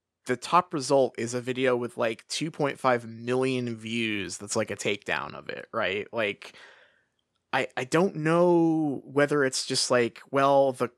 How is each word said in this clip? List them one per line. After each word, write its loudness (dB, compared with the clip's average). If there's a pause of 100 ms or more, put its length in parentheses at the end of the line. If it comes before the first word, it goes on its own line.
(260)
the -2
top 0
result 2
is -4
a -4
video 0
with, -6
like, -4
two -6
point -4
five 2
million -2
views -4
that's, -8
like, -2
a -6
takedown -4
of -14
it, -12
right? -2
Like, -4 (960)
I, -2
I -4
don't 2
know 2
whether 2
it's -2
just, -2
like, 2 (120)
well, 4
the, -2